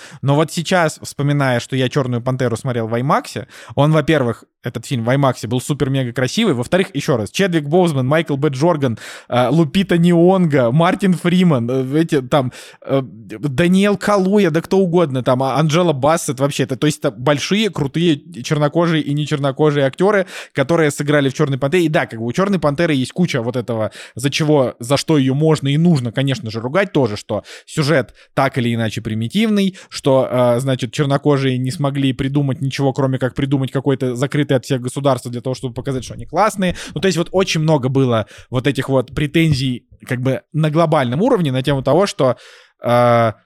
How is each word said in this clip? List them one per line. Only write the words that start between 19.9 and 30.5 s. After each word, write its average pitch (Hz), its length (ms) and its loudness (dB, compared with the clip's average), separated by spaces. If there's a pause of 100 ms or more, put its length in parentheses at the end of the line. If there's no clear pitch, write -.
которые 151 380 2
сыграли 143 400 0
в - 40 -8
«Черной 139 220 0
пантере». 156 300 0
И - 20 0
да, 156 160 0
как 117 160 -10
бы 113 60 -4
у 120 60 -4
«Черной 196 260 0
пантеры» 156 340 0
есть 131 200 -2
куча 170 280 0
вот 117 160 -4
этого, 110 360 -4 (220)
за 123 140 -4
чего, 143 500 2
за 127 200 0
что - 180 0
ее 131 180 2
можно 147 340 2
и 143 100 2
нужно, 151 340 2
конечно 131 380 -2
же, 110 100 -8
ругать 170 320 0
тоже, 117 240 0
что 104 280 -6 (200)
сюжет 143 480 -2 (220)
так 139 240 0
или 117 160 0
иначе 113 260 -4
примитивный, 190 800 -2 (100)
что, 131 420 0
э, 120 300 2